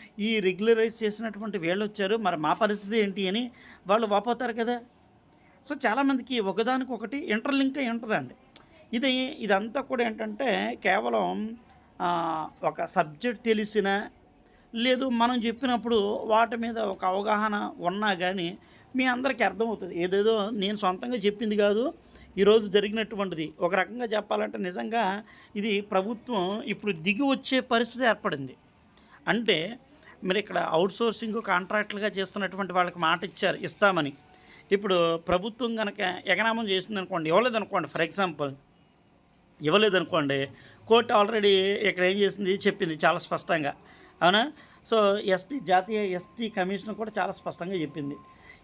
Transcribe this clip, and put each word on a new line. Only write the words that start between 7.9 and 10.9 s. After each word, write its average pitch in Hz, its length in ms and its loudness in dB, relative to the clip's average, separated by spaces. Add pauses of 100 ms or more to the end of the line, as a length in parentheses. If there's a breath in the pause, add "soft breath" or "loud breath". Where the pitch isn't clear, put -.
ఇది, 254 140 2 (340)
ఇదంతా 214 360 0
కూడా 254 220 -2
ఏంటంటే 220 800 -2
కేవలం, 214 720 0 (440 soft breath)